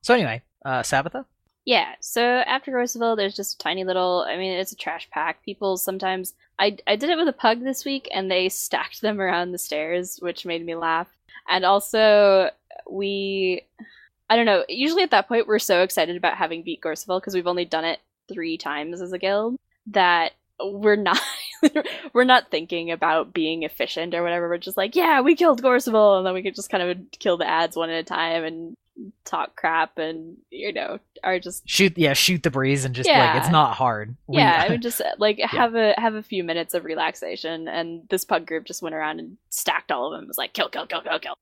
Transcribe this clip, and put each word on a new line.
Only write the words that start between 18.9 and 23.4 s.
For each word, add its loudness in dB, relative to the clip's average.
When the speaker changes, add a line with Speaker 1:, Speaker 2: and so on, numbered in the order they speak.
Speaker 2:
as -8
a -6
guild, -2
that 4
we're 2
not, 2
<laughs> 0
we're 6
not 4
thinking -4
about 0
being 0